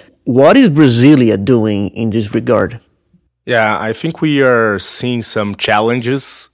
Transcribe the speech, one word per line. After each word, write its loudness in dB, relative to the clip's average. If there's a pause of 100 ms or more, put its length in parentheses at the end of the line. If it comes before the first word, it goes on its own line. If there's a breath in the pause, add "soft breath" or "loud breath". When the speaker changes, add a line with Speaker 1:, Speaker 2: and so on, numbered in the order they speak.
(240 soft breath)
Speaker 1:
What 4
is 6
Brasilia 4
doing 0
in -6
this -4
regard? -2 (640)
Speaker 2:
Yeah, 0
I -4
think -10
we 0
are 0
seeing -4
some -4
challenges -4